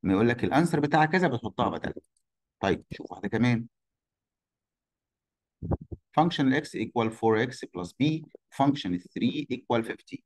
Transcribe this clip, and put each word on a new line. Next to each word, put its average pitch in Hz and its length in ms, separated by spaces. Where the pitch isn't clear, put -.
ما 95 100
يقول 110 160
لك 120 140
الانسر 151 360
بتاع 151 260
كذا 175 220
بتحطها 117 420
بدل. 82 240
طيب، 95 320
شوف - 200
واحده 95 160
كمان. 117 400
function 156 280
x - 40
equal 113 260
four 110 260
x 127 40
plus 87 160
b، - 20
function 135 400
three 139 560
equal 117 300
fifty. 101 420